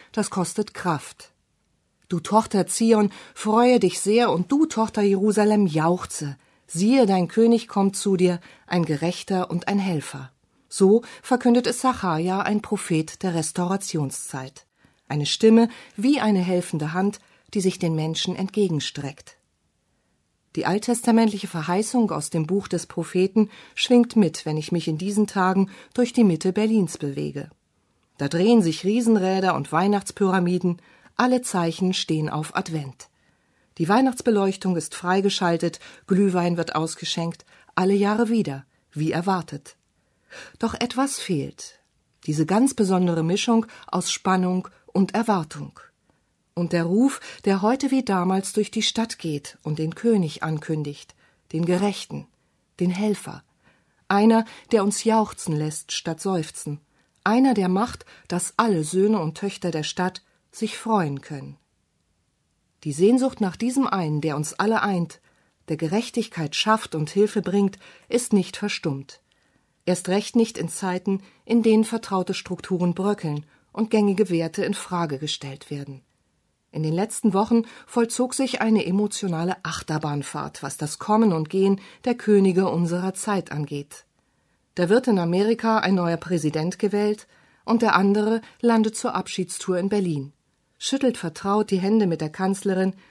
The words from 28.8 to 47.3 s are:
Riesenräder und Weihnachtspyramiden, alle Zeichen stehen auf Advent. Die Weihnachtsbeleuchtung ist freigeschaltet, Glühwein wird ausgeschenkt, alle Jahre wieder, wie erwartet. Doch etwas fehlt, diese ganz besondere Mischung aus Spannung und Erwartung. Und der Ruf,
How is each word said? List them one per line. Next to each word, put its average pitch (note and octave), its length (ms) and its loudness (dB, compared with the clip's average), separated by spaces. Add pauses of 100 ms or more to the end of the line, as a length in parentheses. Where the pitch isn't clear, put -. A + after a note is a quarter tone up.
Riesenräder F#3+ 720 2
und C#3+ 180 -4
Weihnachtspyramiden, F3+ 1080 0 (360)
alle B3 260 2
Zeichen F3+ 500 -2
stehen D#3 380 -2
auf D#3 260 -6
Advent. C#3+ 520 -8 (680)
Die E3 120 -2
Weihnachtsbeleuchtung G#3 840 2
ist D#3+ 200 -6
freigeschaltet, F3+ 840 0 (260)
Glühwein F3+ 500 2
wird E3 180 -4
ausgeschenkt, E3 720 -6 (300)
alle F#3 180 2
Jahre G#3 380 2
wieder, D3+ 340 -2 (280)
wie D3+ 200 -4
erwartet. E3+ 640 -4 (800)
Doch A3+ 140 -2
etwas B3 460 -2
fehlt, - 600 -6 (480)
diese D3+ 200 0
ganz A3+ 260 2
besondere F3+ 500 2
Mischung A3 440 2 (200)
aus - 240 -4
Spannung F#3 580 0 (180)
und F#3 280 0
Erwartung. E3+ 640 -2 (760)
Und F3 180 -4
der E3+ 120 0
Ruf, A3 360 0 (240)